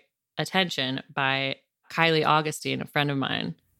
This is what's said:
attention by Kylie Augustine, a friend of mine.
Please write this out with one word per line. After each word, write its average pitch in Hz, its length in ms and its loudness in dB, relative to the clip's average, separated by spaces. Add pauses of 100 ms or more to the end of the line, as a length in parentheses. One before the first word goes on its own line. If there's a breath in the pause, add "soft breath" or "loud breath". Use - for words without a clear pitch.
(380)
attention 151 640 0 (100)
by 135 440 -2 (340)
Kylie 165 340 4
Augustine, 151 560 0
a - 60 -8
friend 147 240 0
of 139 80 -2
mine. - 380 -4 (240)